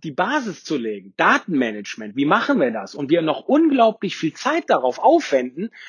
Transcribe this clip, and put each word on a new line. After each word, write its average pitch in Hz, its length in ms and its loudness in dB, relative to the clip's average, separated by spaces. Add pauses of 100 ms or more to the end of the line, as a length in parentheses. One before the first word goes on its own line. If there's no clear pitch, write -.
die 156 120 -10
Basis 220 500 -4
zu 156 140 -4
legen, 104 400 -8
Datenmanagement, 113 1000 -2
wie 139 100 0
machen 226 360 2
wir 123 100 2
das 104 240 -8
und 139 140 -6
wir 165 120 4
noch 156 200 -2
unglaublich 240 760 2
viel 160 180 -4
Zeit 311 360 -2
darauf 127 280 0
aufwenden, 175 720 2 (180)